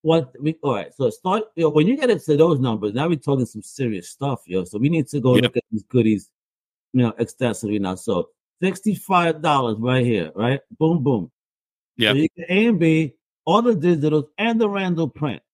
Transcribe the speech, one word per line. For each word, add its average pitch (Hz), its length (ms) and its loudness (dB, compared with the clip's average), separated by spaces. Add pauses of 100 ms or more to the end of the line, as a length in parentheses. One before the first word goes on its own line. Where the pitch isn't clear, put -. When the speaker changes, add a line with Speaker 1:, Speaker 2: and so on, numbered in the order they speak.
Speaker 1:
what 160 400 0
we, 156 200 -4
all 135 140 -2
right. - 180 -8
So 127 160 -2
start, 202 360 -4 (100)
yo, 165 140 0
when 156 180 4
you 262 80 2
get 269 140 0
into 160 280 0
those 160 220 4
numbers, 107 340 -2
now 143 140 -2
we're 175 80 0
talking 135 300 -2
some 107 160 -14
serious 110 480 -8
stuff, 139 360 -8
yo. 90 200 -4
So 104 120 -12
we 135 120 2
need 160 200 0
to 147 120 -4
go 123 140 4
Speaker 2:
Yep. 123 80 4
Speaker 1:
look 120 140 -4
at - 140 -4
these 107 120 -6
goodies, 110 460 0 (640)
you 127 100 4
know, 113 140 0
extensively 110 640 -4
now. 92 160 -4
So 92 340 -4 (320)
sixty-five 180 800 -2
dollars 131 380 0
right 127 260 2
here, 95 300 -2
right? 123 240 -2 (180)
Boom, 160 260 2
boom. 113 280 0 (680)
Speaker 2:
Yep. 107 180 4
Speaker 1:
So - 60 2
you 160 60 0 (100)
get - 120 -14
A 202 180 2
and 202 120 2
B, 160 340 2 (320)
all 196 180 4
the 240 100 4
digitals, 151 540 2 (100)
and 226 240 0
the 214 80 2
Randall 180 400 -2
print. 135 320 -6 (120)